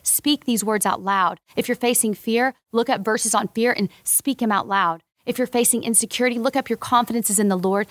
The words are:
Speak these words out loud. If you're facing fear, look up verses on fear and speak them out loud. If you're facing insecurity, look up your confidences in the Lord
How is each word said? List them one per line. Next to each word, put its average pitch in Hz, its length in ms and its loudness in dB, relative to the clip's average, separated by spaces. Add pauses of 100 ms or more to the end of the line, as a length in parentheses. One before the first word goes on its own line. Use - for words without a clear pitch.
Speak - 420 0
these 220 200 0
words 214 200 0
out 185 180 -2
loud. 185 360 0 (160)
If - 120 -2
you're 247 100 -2
facing 240 380 0
fear, 240 380 0 (200)
look 240 180 2
up 214 100 0
verses 220 340 0
on 202 140 0
fear 233 240 0
and 202 160 -2 (140)
speak - 360 -2
them 220 140 0
out 196 160 -2
loud. 180 340 0 (220)
If - 140 -4
you're 247 100 0
facing 240 340 0
insecurity, 233 560 0
look 254 160 -2
up 262 160 -2
your 226 60 -2
confidences 233 640 0
in 208 80 2
the 185 100 2
Lord 196 320 0